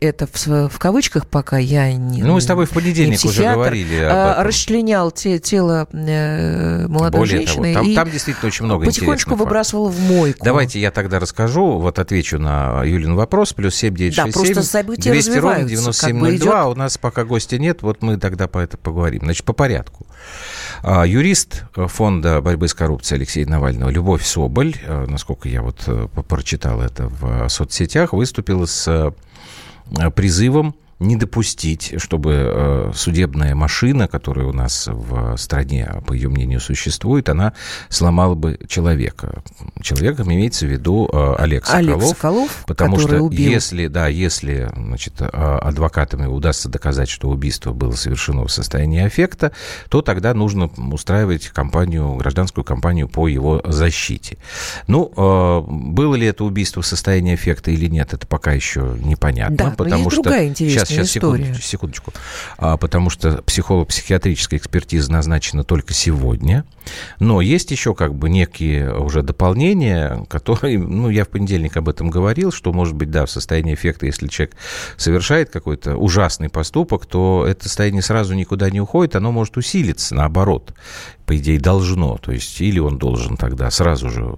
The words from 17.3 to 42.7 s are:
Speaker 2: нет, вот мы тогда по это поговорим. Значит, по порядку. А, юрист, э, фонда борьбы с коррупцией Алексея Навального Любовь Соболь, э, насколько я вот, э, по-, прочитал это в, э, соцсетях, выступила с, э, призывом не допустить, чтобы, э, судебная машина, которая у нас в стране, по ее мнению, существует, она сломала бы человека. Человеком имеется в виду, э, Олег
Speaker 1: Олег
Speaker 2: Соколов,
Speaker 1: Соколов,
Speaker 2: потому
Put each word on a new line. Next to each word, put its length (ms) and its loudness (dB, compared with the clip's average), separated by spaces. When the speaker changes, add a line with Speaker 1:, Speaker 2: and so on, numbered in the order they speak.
Speaker 2:
нет, 240 -2
вот 200 -2
мы 140 0
тогда 320 -2
по 100 -4
это 200 -4
поговорим. 440 -2
Значит, 220 -2
по 80 0
порядку. 540 -2
А, 220 4
юрист, 600 2
э, 100 -2
фонда 540 2
борьбы 280 2
с 60 -4
коррупцией 440 -2
Алексея 280 -2
Навального 440 0
Любовь 340 2
Соболь, 580 0
э, 260 -4
насколько 400 -6
я 140 -2
вот, 140 -6
э, 280 -2
по-, 80 -4
прочитал 580 -2
это 280 -4
в, 360 -4
э, 40 -2
соцсетях, 640 -2
выступила 540 -2
с, 220 -4
э, 1200 -4
призывом 640 2
не 180 2
допустить, 840 -2
чтобы, 320 0
э, 600 0
судебная 600 0
машина, 500 2
которая 400 -2
у 60 -2
нас 340 -2
в 500 -4
стране, 580 -2
по 60 -2
ее 180 -2
мнению, 300 0
существует, 680 -2
она 260 2
сломала 480 4
бы 200 -2
человека. 760 -2
Человеком 500 0
имеется 320 0
в 60 0
виду, 420 0
э, 260 2
Олег 320 2
Speaker 1:
Олег 260 4
Speaker 2:
Соколов, 200 2
Speaker 1:
Соколов, 520 -2
Speaker 2:
потому 300 2